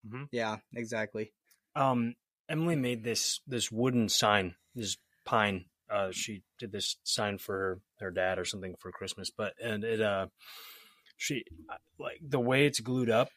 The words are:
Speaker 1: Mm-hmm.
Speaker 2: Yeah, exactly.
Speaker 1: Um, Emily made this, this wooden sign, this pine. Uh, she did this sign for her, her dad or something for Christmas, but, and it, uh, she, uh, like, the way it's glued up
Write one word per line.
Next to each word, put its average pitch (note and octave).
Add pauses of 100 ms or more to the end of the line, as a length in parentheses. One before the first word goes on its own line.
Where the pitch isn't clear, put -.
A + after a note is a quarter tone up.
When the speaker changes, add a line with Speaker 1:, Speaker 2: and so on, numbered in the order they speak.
Speaker 1:
Mm-hmm. B2
Speaker 2:
Yeah, A2+ (180)
exactly. A2 (420)
Speaker 1:
Um, B2 (320)
Emily D#3+
made B2
this, -
this A#2+
wooden A#2
sign, G2+ (200)
this G#2+ (280)
pine. G#2 (240)
Uh, G2+
she G2 (160)
did A2
this G2+
sign G#2
for -
her, F#2+ (240)
her F#2+
dad F#2
or F2+
something F#2
for F#2
Christmas, G2
but, G#2 (100)
and G#2+
it, A2
uh, G2 (880)
she, - (220)
uh, - (200)
like, -
the C#3
way C3
it's -
glued B2
up A2+